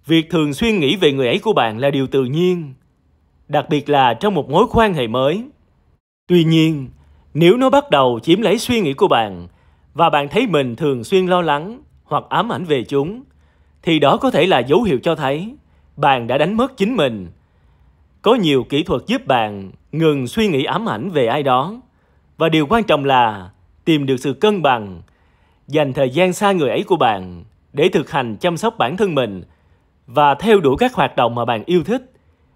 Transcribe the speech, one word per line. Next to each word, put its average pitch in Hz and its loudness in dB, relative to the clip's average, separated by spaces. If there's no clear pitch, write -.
Việc 160 0
thường 151 -2
xuyên 214 0
nghĩ 139 0
về 160 2
người 131 0
ấy 139 0
của 220 -2
bạn 113 0
là 139 0
điều 135 -2
tự 135 0
nhiên, 160 -2
đặc 143 -2
biệt 147 -2
là 131 4
trong 202 -2
một 139 -4
mối 180 4
quan 220 2
hệ 127 -2
mới. 139 -2
Tuy 175 4
nhiên, 160 2
nếu 170 6
nó 262 2
bắt 285 2
đầu 127 2
chiếm 185 2
lấy 214 2
suy 233 -2
nghĩ 143 0
của 175 2
bạn 98 -2
và 165 2
bạn 143 0
thấy 214 0
mình 135 -2
thường 131 -4
xuyên 190 0
lo 180 2
lắng 165 -4
hoặc 147 -4
ám 190 -2
ảnh 151 -6
về 139 -2
chúng, 165 -4
thì 165 0
đó 151 4
có 262 0
thể 180 2
là 165 2
dấu 143 2
hiệu 160 0
cho 165 0
thấy 156 -6
bạn 135 0
đã 123 -2
đánh 180 0
mất 262 -2
chính 226 -2
mình. 113 -2
Có 220 4
nhiều 147 2
kỹ 147 -2
thuật 147 -4
giúp 247 -4
bạn 104 -2
ngừng 147 0
suy 214 -2
nghĩ 147 0
ám 190 -4
ảnh 131 -6
về 139 0
ai 139 -2
đó. 147 0
Và 160 0
điều 156 2
quan 214 2
trọng 143 0
là 113 0
tìm 151 0
được 131 0
sự 135 -6
cân 202 0
bằng 104 -2
dành 143 -2
thời 135 -2
gian 180 0
xa 202 0
người 151 0
ấy 165 -2
của 185 0
bạn 95 -2
để 170 0
thực 185 -2
hành 120 -4
chăm 170 -2
sóc 233 -4
bản 127 -2
thân 196 -2
mình 104 -2
và 139 2
theo 202 4
đuổi 135 2
các 247 0
hoạt 147 -2
động 120 0
mà 117 -4
bạn 113 -2
yêu 170 2
thích 240 -6